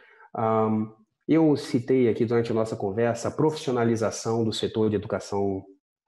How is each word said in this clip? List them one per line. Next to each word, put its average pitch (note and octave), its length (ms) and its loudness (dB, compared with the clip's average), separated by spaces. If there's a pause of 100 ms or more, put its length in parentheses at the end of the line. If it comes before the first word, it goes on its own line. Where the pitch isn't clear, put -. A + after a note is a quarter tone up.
(340)
Ahn, A2 580 0 (360)
eu D#3 280 4
citei C3 540 2
aqui A2 160 0
durante A#2 260 0
a A2 40 0
nossa A2 200 -2
conversa A2+ 520 -2
a G#2 40 -2
profissionalização A#2 1120 0
do A2 80 0
setor G#2+ 380 0
de G#2 60 2
educação, G2 680 -4 (440)